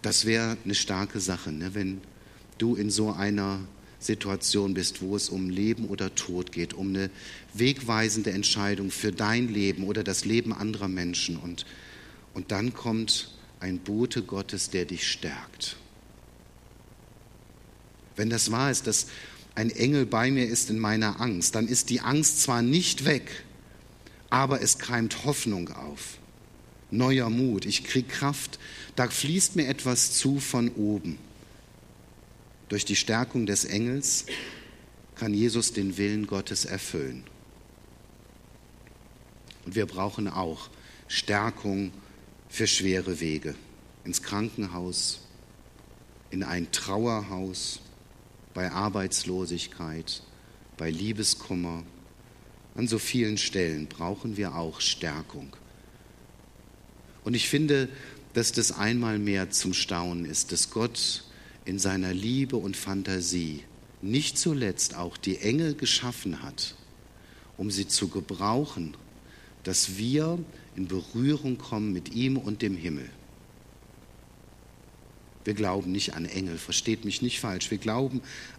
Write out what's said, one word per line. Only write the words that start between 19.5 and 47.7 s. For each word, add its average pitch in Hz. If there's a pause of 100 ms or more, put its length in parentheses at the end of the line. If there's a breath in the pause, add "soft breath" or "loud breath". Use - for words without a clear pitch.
ein 113
Engel 135
bei 117
mir 131
ist 117
in 113
meiner 110
Angst, 107
dann 110
ist 120
die 120
Angst 147
zwar 120
nicht 139
weg, - (840 loud breath)
aber 131
es -
keimt 113
Hoffnung 104
auf. - (720)
Neuer 127
Mut, 113
ich 101
krieg 127
Kraft, - (340 loud breath)
da 123
fließt 180
mir 156
etwas 131
zu 139
von 123
oben. 104 (1500)
Durch 104
die 101
Stärkung 117
des 98
Engels 120 (880 loud breath)
kann 107
Jesus 113
den 98
Willen 104
Gottes 98
erfüllen. 67 (2500)
Und 87
wir 107
brauchen 98
auch 80 (380 loud breath)
Stärkung 101 (560 loud breath)
für -
schwere 92
Wege. 78 (480)
Ins 87
Krankenhaus, 98 (1120)
in 92
ein 87
Trauerhaus, 98 (720)